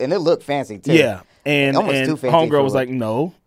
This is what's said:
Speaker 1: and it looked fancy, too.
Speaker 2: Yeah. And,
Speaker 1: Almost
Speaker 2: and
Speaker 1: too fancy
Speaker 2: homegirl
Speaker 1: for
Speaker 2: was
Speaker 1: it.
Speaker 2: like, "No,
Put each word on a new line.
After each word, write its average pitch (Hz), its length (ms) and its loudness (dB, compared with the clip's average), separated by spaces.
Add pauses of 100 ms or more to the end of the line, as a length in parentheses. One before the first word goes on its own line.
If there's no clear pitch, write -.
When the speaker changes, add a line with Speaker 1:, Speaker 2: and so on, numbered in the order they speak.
Speaker 1:
and 131 120 -2
it 202 60 0
looked 160 240 0
fancy, 123 360 -6
too. 135 140 -4
Speaker 2:
Yeah. 120 280 2 (240)
And, 143 320 0
Speaker 1:
Almost 151 180 0
Speaker 2:
and 135 140 -2
Speaker 1:
too 156 80 -2
fancy 131 180 0
Speaker 2:
homegirl 160 140 2 (100)
Speaker 1:
for 139 40 2
Speaker 2:
was 135 100 0
Speaker 1:
it. - 20 -2
Speaker 2:
like, 131 140 0
"No, 127 440 -4 (140)